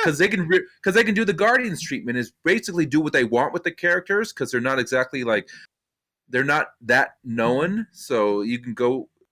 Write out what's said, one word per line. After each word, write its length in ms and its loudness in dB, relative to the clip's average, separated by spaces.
'cause 140 0
they 100 4
can 180 -2
re-, 160 2
'cause 100 0
they 80 6
can 140 2
do 80 0
the 80 0
Guardians 500 0
treatment, 340 -6
is 160 -4
basically 420 0
do 140 2
what 120 -2
they 120 4
want 280 0
with 120 -6
the 80 -4
characters, 600 -2
'cause 200 -6
they're 80 0
not 180 0
exactly, 460 -2
like, 240 0
they're 160 0
not 240 0
that 440 2
known, 680 -2
so 500 0
you 160 -4
can 140 -10
go, 360 -2